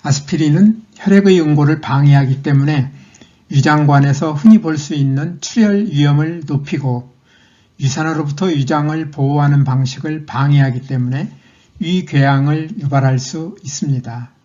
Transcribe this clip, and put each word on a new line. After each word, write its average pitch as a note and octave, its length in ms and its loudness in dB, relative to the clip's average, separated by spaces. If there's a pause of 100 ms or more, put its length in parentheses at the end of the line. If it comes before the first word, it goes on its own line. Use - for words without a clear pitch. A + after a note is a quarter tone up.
아스피린은 D#3 760 2 (100)
혈액의 G3 460 0
응고를 D3+ 400 2
방해하기 C#3 640 2
때문에 C#3 480 0 (560)
위장관에서 D3 880 2
흔히 A3 260 6
볼 D#3 180 -4
수 D#3+ 160 -8
있는 C#3+ 460 -2
출혈 G#3 500 0
위험을 D3 560 0
높이고 C#3+ 680 -4 (640)
위산으로부터 D#3 680 -2
위장을 D3+ 640 -2
보호하는 C#3+ 540 2
방식을 C#3 600 -4
방해하기 C3+ 560 2
때문에 C3 500 -4 (480)
위궤양을 D3+ 1000 0
유발할 C3+ 400 0
수 D#3+ 460 -8
있습니다. B2 680 -6 (140)